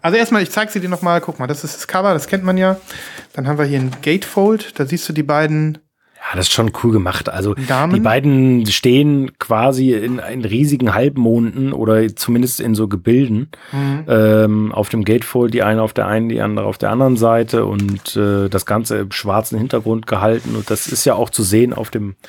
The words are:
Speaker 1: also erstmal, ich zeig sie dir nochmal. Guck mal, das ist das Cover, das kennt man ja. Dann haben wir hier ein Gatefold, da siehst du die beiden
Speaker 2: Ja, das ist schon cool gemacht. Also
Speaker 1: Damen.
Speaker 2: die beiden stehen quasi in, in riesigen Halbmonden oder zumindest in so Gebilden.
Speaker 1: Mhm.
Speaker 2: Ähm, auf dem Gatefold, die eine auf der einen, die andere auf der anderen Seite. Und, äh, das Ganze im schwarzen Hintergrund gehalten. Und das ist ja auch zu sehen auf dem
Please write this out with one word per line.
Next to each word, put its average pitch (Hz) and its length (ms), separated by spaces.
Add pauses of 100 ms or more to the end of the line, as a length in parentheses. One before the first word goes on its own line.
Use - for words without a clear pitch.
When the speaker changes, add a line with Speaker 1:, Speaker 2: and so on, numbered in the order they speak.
Speaker 1:
also 175 160
erstmal, 226 260
ich - 80
zeig 214 200
sie 202 80
dir 180 100
nochmal. 170 320
Guck - 180
mal, 127 80
das 143 160
ist 151 120
das - 120
Cover, 190 260
das 151 140
kennt 190 160
man 185 140
ja. 190 200 (560)
Dann 135 140
haben 147 100
wir 147 80
hier 139 140
ein 131 120 (100)
Gatefold, 196 760
da 139 60
siehst 165 220
du 165 60
die 151 100
beiden 151 540 (400)
Speaker 2:
Ja, - 180
das 92 120
ist - 60
schon 113 180 (120)
cool 117 80
gemacht. 92 380
Also 98 260
Speaker 1:
Damen. 135 380
Speaker 2:
die 202 80
beiden 131 680
stehen 135 720
quasi 127 540
in, 120 260
in 127 240
riesigen 123 500
Halbmonden 117 800
oder 110 420
zumindest 123 440
in 110 160
so 107 140
Gebilden. 117 600 (220)
Speaker 1:
Mhm. 139 380
Speaker 2:
Ähm, 107 640
auf 107 160
dem 110 160
Gatefold, 120 480
die 117 100
eine 110 180
auf 110 120
der 101 140
einen, 110 200
die 113 140
andere 104 240
auf 104 120
der 107 140
anderen 127 240
Seite. 113 500
Und, 101 520
äh, 101 320
das 95 160
Ganze 110 320
im 101 160
schwarzen 107 440
Hintergrund 113 480
gehalten. 113 520
Und 104 120
das - 180
ist - 180
ja 127 100
auch 117 140
zu - 140
sehen 113 300
auf 113 180
dem 101 240 (120)